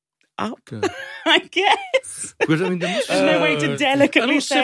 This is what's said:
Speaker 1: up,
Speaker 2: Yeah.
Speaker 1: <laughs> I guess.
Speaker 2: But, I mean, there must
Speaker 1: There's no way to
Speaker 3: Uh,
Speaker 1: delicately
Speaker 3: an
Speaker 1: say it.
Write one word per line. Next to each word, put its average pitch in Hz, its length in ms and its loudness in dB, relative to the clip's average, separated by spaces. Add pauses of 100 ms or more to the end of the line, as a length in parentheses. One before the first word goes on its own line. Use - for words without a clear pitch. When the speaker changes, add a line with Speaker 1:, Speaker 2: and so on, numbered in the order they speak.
(400)
Speaker 1:
up, 220 200 -6 (120)
Speaker 2:
Yeah. 110 100 -8 (260)
Speaker 1:
<laughs> - 180 -12
I 330 140 4
guess. 392 1000 -2
Speaker 2:
But, 156 220 2
I - 80 0
mean, 180 100 -4
there 175 160 -2
must 605 120 -2
Speaker 1:
There's 185 140 0
no - 200 4
way 294 180 2
to 294 140 0
Speaker 3:
Uh, - 40 -4
Speaker 1:
delicately 277 580 2
Speaker 3:
an 277 60 2
Speaker 1:
say - 160 -2
it. - 60 4